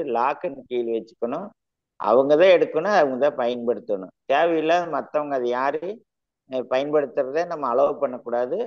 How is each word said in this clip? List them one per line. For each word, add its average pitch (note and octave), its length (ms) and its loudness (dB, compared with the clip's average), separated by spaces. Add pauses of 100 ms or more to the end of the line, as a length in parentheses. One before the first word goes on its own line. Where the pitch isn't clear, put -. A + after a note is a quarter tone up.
lock B2 340 0
and C#3+ 200 -6
key B2 240 -4
வச்சுக்கணும். B2 600 -6 (520)
அவங்க C3+ 340 4
தான் F3+ 200 8
எடுக்கணும், D#3+ 420 2
அவங்க C#3 240 2
தான் C#3+ 200 0
பயன்படுத்தணும். A#2 760 -4 (120)
தேவையில்லாத D#3+ 640 2
மத்தவங்க D3 460 -4
அதை B2 140 -2
யாரு, C3+ 340 -2 (680)
அஹ், B2+ 180 -6
பயன்படுத்துறதை C#3 760 0
நம்ம D#3 220 -6
அலோவ் C#3 300 2
பண்ணக்கூடாது. B2+ 680 -4